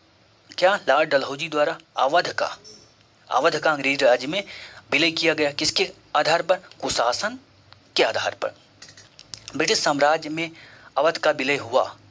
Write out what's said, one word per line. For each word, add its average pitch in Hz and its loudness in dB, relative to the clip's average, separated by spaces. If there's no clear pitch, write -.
क्या 190 4
लॉर्ड 151 4
डलहौजी 139 -2
द्वारा 151 0
अवध 160 2
का, - -4
अवध 151 2
का 160 2
अंग्रेज 139 0
राज्य 123 4
में 190 -4
विलय 160 2
किया 160 0
गया? 147 0
किसके 156 -2
आधार 151 2
पर? 175 2
कुशासन 147 -4
के 180 4
आधार 110 -2
पर। - -8
ब्रिटिश 151 0
साम्राज्य 147 0
में 160 -6
अवध 165 2
का 156 0
विलय 139 0
हुआ, 117 -2